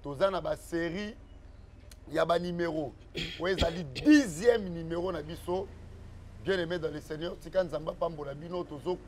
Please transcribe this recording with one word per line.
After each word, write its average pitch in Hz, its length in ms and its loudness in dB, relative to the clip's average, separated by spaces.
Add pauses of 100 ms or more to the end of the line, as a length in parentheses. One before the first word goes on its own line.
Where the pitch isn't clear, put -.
Toza 143 280 2
na 180 100 0
ba 156 160 -2
série 170 580 -4 (960)
ya 160 140 4
ba 170 120 4
numéro. 170 540 -2 (480)
Oyo 185 160 2
ezali 170 280 0
dixième 208 840 6
numéro 170 440 -2
na 156 100 -4
biso. 175 440 -4 (800)
Bien 190 140 4
aimé 170 200 0
dans 156 140 0
le 147 80 -6
Seigneur, 160 380 -6
tika 180 260 2
Nzamba 156 280 -2
pambola 147 420 -2
bino, 170 300 -4
tozo 165 440 -2